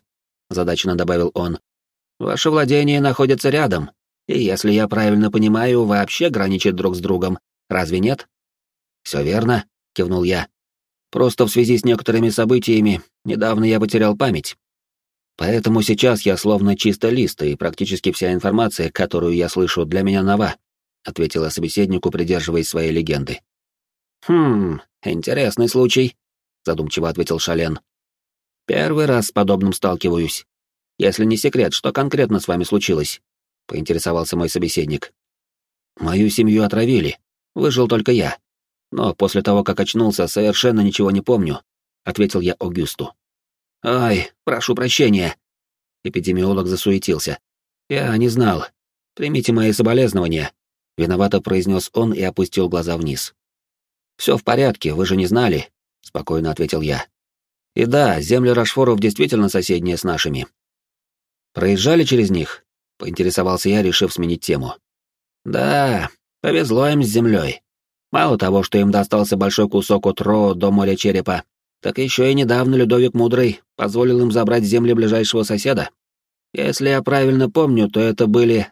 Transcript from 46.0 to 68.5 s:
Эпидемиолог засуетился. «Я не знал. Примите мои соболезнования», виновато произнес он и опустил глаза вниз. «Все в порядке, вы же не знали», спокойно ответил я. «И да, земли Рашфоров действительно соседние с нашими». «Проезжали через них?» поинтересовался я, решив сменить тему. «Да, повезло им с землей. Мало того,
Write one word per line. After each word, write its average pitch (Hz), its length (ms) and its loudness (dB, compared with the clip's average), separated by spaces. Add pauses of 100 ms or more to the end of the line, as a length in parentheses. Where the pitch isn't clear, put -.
Эпидемиолог 90 640 -2
засуетился. 92 720 -2 (500)
«Я 139 280 -2
не 120 120 2
знал. 110 380 0 (480)
Примите 143 360 -2
мои 110 200 2
соболезнования», 98 800 0 (460)
виновато 92 440 0
произнес 95 520 -2
он 113 200 0
и 92 80 -4
опустил 92 480 -2
глаза 85 280 -2
вниз. 76 360 -6 (840)
«Все - 200 0
в - 60 -10
порядке, 117 500 0
вы 90 120 -2
же 92 100 0
не 95 100 2
знали», 98 460 0 (340)
спокойно 80 460 -4
ответил 80 300 -4
я. 71 240 -4 (720)
«И 117 100 2
да, 117 360 2
земли 123 300 2
Рашфоров 120 480 2
действительно 107 500 0
соседние 90 480 -2
с - 60 -8
нашими». 78 440 -4 (1080)
«Проезжали 101 500 2
через 120 260 2
них?» 85 340 -4 (340)
поинтересовался 90 720 -2
я, 104 120 2
решив 92 320 0
сменить 85 280 -4
тему. 67 340 -4 (680)
«Да, 131 640 -2 (320)
повезло 143 460 0
им 147 160 2
с 117 40 0
землей. 104 540 0 (500)
Мало 156 260 2
того, 95 260 2